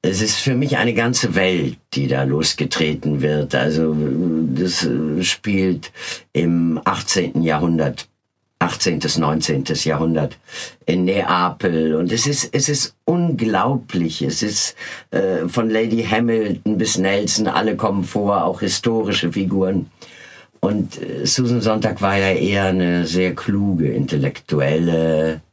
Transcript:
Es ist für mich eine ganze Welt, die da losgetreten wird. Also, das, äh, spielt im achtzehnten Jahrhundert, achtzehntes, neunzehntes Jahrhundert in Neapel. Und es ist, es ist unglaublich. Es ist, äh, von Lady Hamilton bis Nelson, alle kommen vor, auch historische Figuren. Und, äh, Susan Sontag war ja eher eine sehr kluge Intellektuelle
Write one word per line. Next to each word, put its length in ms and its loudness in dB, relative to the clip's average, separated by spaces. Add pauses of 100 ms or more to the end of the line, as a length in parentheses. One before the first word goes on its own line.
Es 140 0
ist 140 0
für 180 0
mich 240 0
eine 160 0
ganze 400 0
Welt, 440 0 (180)
die 120 0
da 180 0
losgetreten 960 0
wird. 320 0
Also, 420 2 (560)
das, 320 0
äh, 380 0
spielt 680 0 (400)
im 540 2
achtzehnten 560 0
Jahrhundert, 680 0 (520)
achtzehntes, 580 -2
neunzehntes 680 0
Jahrhundert 540 0 (480)
in 200 2
Neapel. 880 0
Und 160 0
es 160 0
ist, 260 -2
es 160 2
ist 260 -2 (100)
unglaublich. 1160 0
Es 220 -2
ist, 320 -2 (340)
äh, 380 0
von 240 0
Lady 320 2
Hamilton 720 0
bis 220 0
Nelson, 480 0
alle 280 0
kommen 280 0
vor, 420 0
auch 140 -2
historische 720 0
Figuren. 560 0 (680)
Und, 420 -2
äh, 240 -6
Susan 360 2
Sontag 420 0
war 120 2
ja 160 2
eher 340 2
eine 420 2
sehr 260 0
kluge 540 0
Intellektuelle 1500 0 (120)